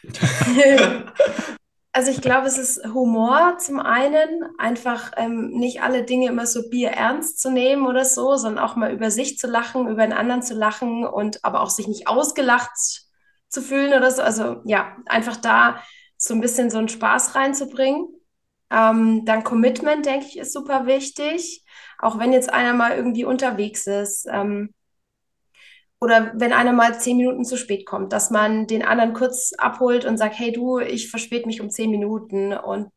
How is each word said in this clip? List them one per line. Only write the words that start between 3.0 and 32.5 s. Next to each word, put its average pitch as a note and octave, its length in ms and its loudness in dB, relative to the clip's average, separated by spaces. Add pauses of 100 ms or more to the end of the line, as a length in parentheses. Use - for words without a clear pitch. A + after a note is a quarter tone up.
zum C#4 200 -6
einen, D#4 680 0 (140)
einfach, A#3 600 -4
ähm, A#3 320 -4
nicht B3 320 -4
alle B3 220 0
Dinge B3+ 240 0
immer A#3+ 180 -2
so A#3 240 -4
bierernst B3 680 -2
zu C4 120 -2
nehmen C4 360 2
oder B3+ 200 2
so, B3+ 300 2
sondern A3 280 -2
auch A3+ 120 -2
mal A3 160 0
über A3 180 -2
sich B3+ 280 -4
zu - 80 -6
lachen, A#3 420 -2
über A3 180 0
den A3 80 0
anderen B3 280 -2
zu A#3+ 120 -8
lachen A#3 520 -2
und G#3 380 -4
aber F#3+ 160 0
auch - 80 -2
sich G3 200 -4
nicht G#3 200 -6
ausgelacht B3 600 2 (800)
zu - 120 -8
fühlen C#4 320 0
oder B3+ 180 6
so. C4 120 -2
Also A3+ 420 -2
ja, G#3+ 400 0
einfach A3+ 320 0
da A#3 460 4 (340)
so - 160 -4
ein A3 80 0
bisschen A#3+ 300 0
so A3 80 -2
einen A3 100 0
Spaß - 460 0
reinzubringen. C#4 760 0 (600)
Ähm, A3 560 4
dann A3 180 2
Commitment, C4+ 600 2
denke C#4 200 -2
ich, - 120 -18
ist - 160 -10
super C4+ 320 -2
wichtig. D4 760 -2 (360)
Auch A3 200 -2
wenn A#3+ 140 2
jetzt B3+ 200 4
einer A#3+ 200 2
mal A#3 240 2
irgendwie A#3+ 300 -2
unterwegs A3 600 -2
ist, G3+ 440 -4
ähm, G3+ 420 -4 (1300)
oder A3+ 340 4
wenn A#3+ 180 0
einer A#3+ 200 4
mal A#3 260 4
zehn B3 180 0
Minuten B3 280 2
zu B3 120 -6
spät G3+ 300 -6
kommt, F#3+ 260 -6
dass G#3+ 180 0
man G#3+ 360 2
den A3 180 0
anderen A3+ 280 4
kurz B3 440 -2
abholt B3 480 2
und A3+ 140 0
sagt, G#3+ 180 0
„Hey A#3+ 160 -4
du, B3 280 -2
ich - 300 -6
verspäte A#3 360 -6
mich A3 140 -6
um G#3 100 -8
zehn A3 220 -2
Minuten.“ G3+ 600 -2